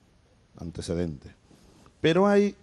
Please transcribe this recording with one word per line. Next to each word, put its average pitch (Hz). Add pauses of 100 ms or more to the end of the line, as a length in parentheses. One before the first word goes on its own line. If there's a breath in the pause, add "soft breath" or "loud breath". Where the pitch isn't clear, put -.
(580)
Antecedente. 82 (680 soft breath)
Pero 170
hay 202